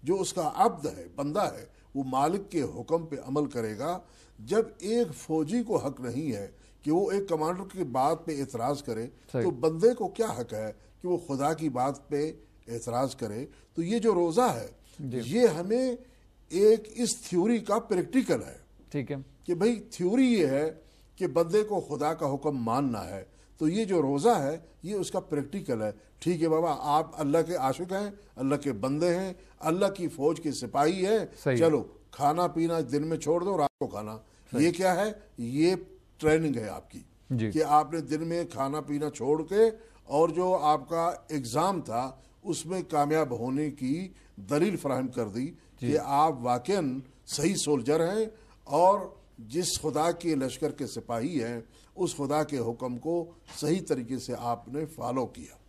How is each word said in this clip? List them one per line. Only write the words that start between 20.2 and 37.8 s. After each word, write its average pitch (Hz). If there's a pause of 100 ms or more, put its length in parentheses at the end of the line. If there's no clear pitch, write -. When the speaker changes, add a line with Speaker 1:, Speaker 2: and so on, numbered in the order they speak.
Speaker 1:
یہ 175
ہے 143 (440)
کہ 180
بندے 170
کو 208
خدا 151
کا 151
حکم 139
ماننا 113
ہے، 95 (340)
تو 156
یہ 214
جو 185
روزہ 143
ہے، 156 (260)
یہ 196
اس 185
کا 190
پریکٹیکل 143
ہے۔ 107 (280)
ٹھیک 160
ہے 165
بابا، 160
آپ 151
اللہ 147 (100)
کے 165
عاشق 139
ہیں، 202 (240)
اللہ 135
کے 143
بندے 151
ہیں، 190 (260)
اللہ 175
کی 190
فوج 147
کے 151
سپاہی 147
ہیں، 214 (240)
Speaker 2:
صحیح۔ 131
Speaker 1:
چلو 151 (280)
کھانا 160
پینا 165 (180)
دن 147
میں 160
چھوڑ 160
دو، 190
رات 143
کو 131
کھانا، 107 (340)
Speaker 2:
صحیح۔ 139
Speaker 1:
یہ 175
کیا 185
ہے؟ 208 (260)
یہ 143 (420)
ٹریننگ 156
ہے 110
آپ 82
کی، - (300)
Speaker 2:
جی۔ 113
Speaker 1:
کہ 151
آپ 151